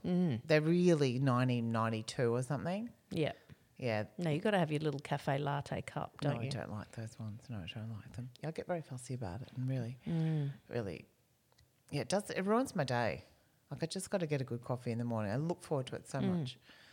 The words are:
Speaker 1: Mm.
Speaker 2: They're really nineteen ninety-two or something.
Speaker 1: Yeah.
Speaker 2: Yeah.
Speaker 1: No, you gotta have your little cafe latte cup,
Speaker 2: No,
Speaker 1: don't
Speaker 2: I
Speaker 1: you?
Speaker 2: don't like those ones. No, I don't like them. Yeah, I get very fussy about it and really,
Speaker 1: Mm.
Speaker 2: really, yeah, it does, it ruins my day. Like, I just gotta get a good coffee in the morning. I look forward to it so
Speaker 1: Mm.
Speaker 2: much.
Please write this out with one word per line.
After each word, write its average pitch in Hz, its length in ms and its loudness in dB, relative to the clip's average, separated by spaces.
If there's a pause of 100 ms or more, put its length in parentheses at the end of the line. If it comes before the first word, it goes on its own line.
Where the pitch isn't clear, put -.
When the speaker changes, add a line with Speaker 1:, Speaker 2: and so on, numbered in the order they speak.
Speaker 1:
Mm. 175 380 2
Speaker 2:
They're 151 160 6
really 156 580 6
nineteen 123 540 4
ninety-two 113 600 2
or 120 100 2
something. 175 480 -2 (200)
Speaker 1:
Yeah. 151 220 0 (460)
Speaker 2:
Yeah. 107 260 0 (140)
Speaker 1:
No, 175 120 0
you 147 100 2
gotta 202 180 2
have 160 120 4
your 147 100 0
little 147 200 -2
cafe 143 380 0
latte 143 440 -2
cup, - 400 -8
Speaker 2:
No, 143 80 2
Speaker 1:
don't 127 100 0
Speaker 2:
I 120 40 -4
Speaker 1:
you? 135 60 -2
Speaker 2:
don't 110 200 -4
like - 220 -8
those 110 260 -10
ones. 110 300 -8
No, 120 80 -8
I 92 180 -8
don't 113 160 -8
like 104 240 -10
them. 123 160 -8 (120)
Yeah, 147 80 -4
I - 20 -6
get - 140 -6
very 175 160 -2
fussy 131 320 -8
about 123 280 -4
it - 140 -12
and 127 120 0
really, 131 300 -2 (100)
Speaker 1:
Mm. 160 440 0 (160)
Speaker 2:
really, 98 380 -4 (840)
yeah, 143 120 -2
it - 60 -6
does, 202 220 0
it 185 120 -2
ruins 226 340 2
my 156 80 2
day. 120 400 0 (460)
Like, 135 120 -4
I 170 40 0
just 185 240 -6
gotta 180 160 0
get 147 140 0
a 131 40 0
good 120 180 -6
coffee 123 300 -2
in 113 60 0
the 120 60 0
morning. 110 280 0
I 113 40 2
look 165 260 0
forward 135 260 0
to - 80 -6
it - 120 -8
so 139 120 -2
Speaker 1:
Mm. 180 200 2
Speaker 2:
much. 131 180 -4 (340)